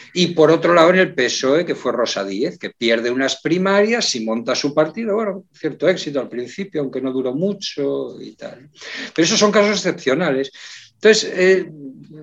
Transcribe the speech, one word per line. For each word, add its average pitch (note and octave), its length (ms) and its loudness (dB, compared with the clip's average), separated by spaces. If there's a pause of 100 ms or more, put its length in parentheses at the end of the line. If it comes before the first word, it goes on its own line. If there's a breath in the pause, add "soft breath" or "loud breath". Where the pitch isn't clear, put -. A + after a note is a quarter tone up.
(140 loud breath)
Y F3+ 140 2
por D#3+ 220 6
otro E3+ 220 4
lado, E3 160 6
en F#3 120 6
el F#3 140 0
pesoe, C3+ 520 0
que D3 80 -4
fue - 180 -4
Rosa A2+ 320 -2
Díez, G2 340 -4
que G#2 120 -10
pierde A#2 400 0
unas C3+ 320 -2
primarias G3 720 2
y A2 100 -6
monta A2+ 300 -2
su C#3+ 180 -2
partido, F3 440 0
bueno, G3+ 360 -4
cierto C#3 340 -4
éxito D#3+ 320 0
al A#2 120 -6
principio, B2 500 -8
aunque C3 220 -6
no C3 100 -4
duró B2+ 220 -4
mucho C#3 840 -6
y A2 180 -16
tal. - 340 -18 (440 loud breath)
Pero E3 120 2
esos G3+ 120 0
son - 140 4
casos G#3 240 4
excepcionales. C#3 760 -2 (440 loud breath)
Entonces, G#3+ 400 2
eh, F#3 360 2 (520)